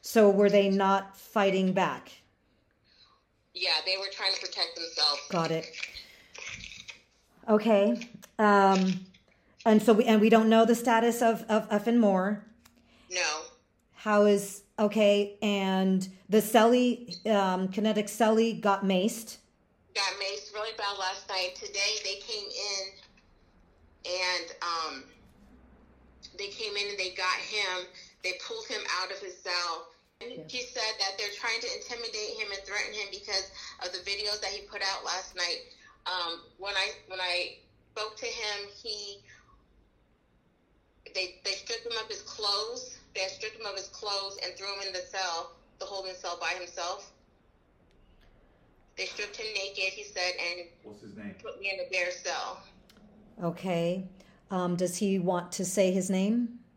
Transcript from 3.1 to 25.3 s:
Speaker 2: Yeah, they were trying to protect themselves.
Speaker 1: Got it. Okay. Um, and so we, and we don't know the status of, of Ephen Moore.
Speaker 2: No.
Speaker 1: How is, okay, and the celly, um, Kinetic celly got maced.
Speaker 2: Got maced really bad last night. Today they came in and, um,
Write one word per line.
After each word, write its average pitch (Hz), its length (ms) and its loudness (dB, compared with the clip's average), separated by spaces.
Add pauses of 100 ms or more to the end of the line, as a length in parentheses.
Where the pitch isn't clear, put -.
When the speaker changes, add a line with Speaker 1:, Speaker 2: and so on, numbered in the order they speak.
Speaker 2:
Yeah, 180 180 -2 (140)
they 190 120 -2
were 196 140 -6
trying 196 220 -4
to 185 60 -6
protect - 360 -8
themselves. 151 540 -2
Speaker 1:
Got 165 220 0
it. 165 140 -4 (1800)
Okay. 214 580 4 (320)
Um, 190 640 6 (640)
and 214 180 8
so 240 100 8
we, 208 120 6
and 220 160 6
we 220 80 8
don't 220 200 8
know 226 160 8
the 233 80 6
status 233 480 4
of, 226 280 4
of 214 200 2
Ephen 233 300 4
Moore. 202 460 4 (680)
Speaker 2:
No. 160 300 -2 (520)
Speaker 1:
How 208 320 4
is, 202 380 2 (160)
okay, 208 640 4
and 190 680 4 (220)
the 202 80 6
celly, 233 880 4
um, 190 400 2
Kinetic 208 400 0
celly 220 520 2
got 196 260 2
maced. 190 520 0 (560)
Speaker 2:
Got - 200 -2
maced 202 400 -8
really 214 240 -6
bad 202 200 -4
last 190 300 -6
night. 185 280 -4
Today 202 400 -4 (100)
they 196 100 -6
came 214 300 -10
in - 1700 -12
and, 180 380 -4 (120)
um, 160 400 -4 (1300)